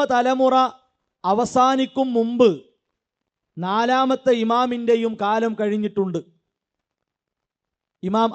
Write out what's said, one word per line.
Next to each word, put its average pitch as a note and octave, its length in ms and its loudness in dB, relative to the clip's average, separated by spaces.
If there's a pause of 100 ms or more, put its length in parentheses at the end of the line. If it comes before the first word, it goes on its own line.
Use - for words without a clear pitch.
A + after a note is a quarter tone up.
(140)
തലമുറ B3+ 420 2 (680)
അവസാനിക്കും C4 840 0 (100)
മുമ്പ് A#3 320 2 (1080)
നാലാമത്തെ B3+ 760 0 (100)
ഇമാമിൻ്റെയും A#3 760 0
കാലം A3 380 0
കഴിഞ്ഞിട്ടുണ്ട്. G#3 600 -2 (1800)
ഇമാം A3 320 0